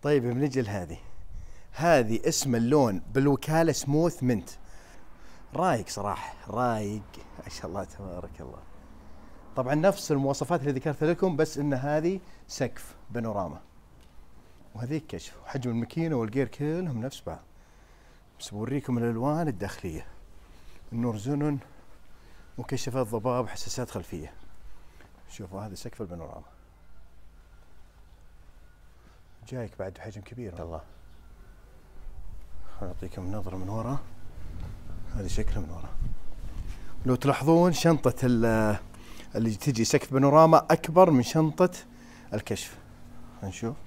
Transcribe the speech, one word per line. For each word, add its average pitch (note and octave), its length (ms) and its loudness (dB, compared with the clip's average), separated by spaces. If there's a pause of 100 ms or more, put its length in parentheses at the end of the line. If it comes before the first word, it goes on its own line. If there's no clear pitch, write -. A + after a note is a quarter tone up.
طيب C#3+ 220 4
بنجي B2+ 380 2
لهذه. F#2+ 360 -4 (720)
هذه C3+ 580 4
اسم C#3 260 2
اللون A#2 440 4
بالوكالة D3 720 4
سموث D#3 520 2
منت. A#2+ 260 2 (1040)
رايق D3+ 340 2
صراحة، G2+ 460 -6 (140)
رايق. G#2+ 540 0 (420)
ما - 60 -14
شاء - 180 -10
الله F#2 160 -6
تبارك F2 580 -12
الله. B1+ 180 -14 (960)
طبعا C3 200 0
نفس F#3 360 2
المواصفات C#3 500 0
اللي C#3+ 100 0
ذكرتها C#3 360 0
لكم، E3+ 280 2
بس D#3 220 0
إن C#3+ 160 0
هذه D#3 460 0 (280)
سقف - 480 -6 (160)
بانوراما. G2+ 500 -4 (1120)
وهذيك B2 320 -6
كشف، - 360 -12
وحجم B2 260 -4
الماكينة C#3+ 460 0
والجير A#2+ 320 2
كلهم D3+ 540 -4
نفس C3 260 -8
بعض. D#2+ 120 -8 (1000)
بس - 100 -14
بوريكم A#2+ 480 -2
الألوان A#2+ 500 0
الداخلية. F#2+ 580 -6 (880)
النور A#2 240 -2
زنون C#3+ 420 -2 (1000)
وكشافات B2+ 500 -2
ضباب A#2+ 380 0
وحساسات - 440 -4
خلفية. E2+ 440 -8 (960)
شوفوا G2 320 -10
هذا G#2 140 -10
سقف - 260 -10
البانوراما. E2+ 440 -10 (3000)
جايك B2 320 -8
بعد F#2+ 140 -6
بحجم G#2+ 280 -12
كبير. F#2+ 420 -10
الله. D#2+ 180 -8 (2000)
خل G2 60 -2
أعطيكم F#2 460 -6
نظرة F#2+ 260 -2
من F#2 120 -2
ورا. A#2 300 -2 (1160)
هذه G2 120 0
شكلها G#2+ 320 4
من E2 100 -2
ورا. E2 200 -6 (1160)
لو B2+ 100 4
تلاحظون D#3+ 580 6
شنطة C#3+ 500 4
ال-، A2+ 540 6 (580)
اللي A2 200 2
تجي A2+ 300 2
سقف - 280 2
بانوراما D3+ 440 10
أكبر E3+ 520 8
من B2+ 140 8
شنطة D#3+ 480 4 (600)
الكشف. - 440 -6 (580)
خلينا G2 140 -8
نشوف. A2+ 260 -6 (120)